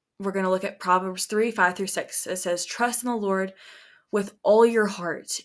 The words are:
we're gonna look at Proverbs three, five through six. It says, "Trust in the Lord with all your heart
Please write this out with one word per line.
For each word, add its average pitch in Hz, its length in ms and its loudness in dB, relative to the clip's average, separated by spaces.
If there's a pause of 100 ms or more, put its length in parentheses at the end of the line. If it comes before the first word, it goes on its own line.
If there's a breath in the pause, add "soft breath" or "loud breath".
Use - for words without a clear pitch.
(200)
we're 196 120 -4
gonna 190 180 0
look 185 140 0
at - 160 -8
Proverbs 185 460 0
three, 220 260 0
five 202 240 2
through 190 120 -4
six. - 400 -6
It 185 100 -4
says, 175 280 -4
"Trust 240 380 -2
in 247 60 -2
the 240 60 -2
Lord 190 380 -2 (580 loud breath)
with 202 220 -2 (100)
all 220 220 8
your 233 200 2
heart 180 600 -6